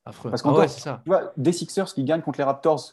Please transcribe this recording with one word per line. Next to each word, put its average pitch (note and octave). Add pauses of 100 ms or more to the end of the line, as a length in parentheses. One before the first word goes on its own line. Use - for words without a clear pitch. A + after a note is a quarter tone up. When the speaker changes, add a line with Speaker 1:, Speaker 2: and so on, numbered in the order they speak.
Speaker 1:
Affreux. -
Speaker 2:
Parce A#2
Speaker 1:
Ah -
Speaker 2:
qu'encore, D3
Speaker 1:
ouais, D#3+
c'est -
ça. B2
Speaker 2:
tu D3+
vois, F3+
des D3
Sixers F3+
qui C#3
gagnent D#3+
contre D3+
les C#3+
Raptors, C#3